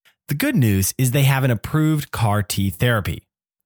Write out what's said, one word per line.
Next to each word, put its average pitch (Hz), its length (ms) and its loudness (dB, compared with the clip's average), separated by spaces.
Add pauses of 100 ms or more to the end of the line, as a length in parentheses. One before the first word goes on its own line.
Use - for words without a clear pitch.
(280)
The 147 80 -4
good 277 180 0
news 104 420 2
is 127 140 0
they 139 140 2
have 135 180 2
an 131 80 2
approved 156 640 -2
car 104 320 0
T 98 260 -2
therapy. 107 560 -2 (400)